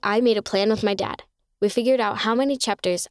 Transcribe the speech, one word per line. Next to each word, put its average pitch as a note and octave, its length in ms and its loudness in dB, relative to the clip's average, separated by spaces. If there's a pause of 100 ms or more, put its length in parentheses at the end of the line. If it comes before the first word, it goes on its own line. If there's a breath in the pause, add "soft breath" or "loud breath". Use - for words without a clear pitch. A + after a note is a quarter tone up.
I G#3 180 0
made A#3 160 4
a G3+ 60 -4
plan G3+ 260 0
with A3 140 0
my G#3 100 0
dad. G3 300 -6 (360)
We G#3 120 2
figured B3 280 2
out G#3+ 200 -2
how A3+ 160 0
many C4+ 240 0
chapters F#3 520 -2